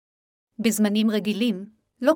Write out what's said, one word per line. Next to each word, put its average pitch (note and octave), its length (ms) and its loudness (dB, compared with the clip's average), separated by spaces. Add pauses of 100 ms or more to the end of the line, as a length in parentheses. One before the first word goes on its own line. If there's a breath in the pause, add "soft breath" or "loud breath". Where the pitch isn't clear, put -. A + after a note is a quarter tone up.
(580)
בזמנים G#3+ 520 2
רגילים, G3+ 600 -2 (300)
לא C4 160 2